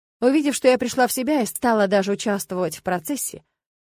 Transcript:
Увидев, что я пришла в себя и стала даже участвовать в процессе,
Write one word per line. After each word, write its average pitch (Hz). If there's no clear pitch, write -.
Увидев, 277
что -
я 254
пришла 247
в -
себя 262
и 214
стала 220
даже 196
участвовать 190
в -
процессе, -